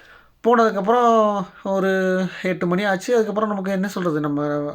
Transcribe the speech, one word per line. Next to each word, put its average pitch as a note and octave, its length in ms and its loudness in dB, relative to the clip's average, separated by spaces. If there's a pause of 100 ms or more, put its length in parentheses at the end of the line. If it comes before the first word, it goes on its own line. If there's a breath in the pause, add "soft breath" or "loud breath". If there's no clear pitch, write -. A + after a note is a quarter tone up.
(480 loud breath)
போனதுக்கப்புறம் A3 1000 2 (180)
ஒரு F#3+ 600 0 (180)
எட்டு F3+ 240 -2
மணி F3+ 160 0
ஆச்சு. G3 300 -2
அதுக்கப்புறம் G#3+ 360 0
நமக்கு G3 220 -4
என்ன F#3+ 160 -2
சொல்றது, F3 320 -2
நம்ம, D3 560 -2